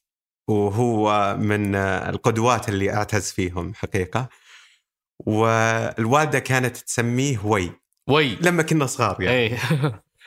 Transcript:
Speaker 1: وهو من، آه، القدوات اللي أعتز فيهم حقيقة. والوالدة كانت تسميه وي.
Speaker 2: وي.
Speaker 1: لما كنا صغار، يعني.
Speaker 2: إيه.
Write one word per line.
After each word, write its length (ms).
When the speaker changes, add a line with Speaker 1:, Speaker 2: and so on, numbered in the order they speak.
Speaker 1:
وهو 880
من، 380
آه، 360
القدوات 580
اللي 260
أعتز 360
فيهم 440
حقيقة. 540
والوالدة 1200
كانت 380
تسميه 680
وي. 280
Speaker 2:
وي. 320
Speaker 1:
لما 220
كنا 240
صغار، 360
يعني. 140
Speaker 2:
إيه. 220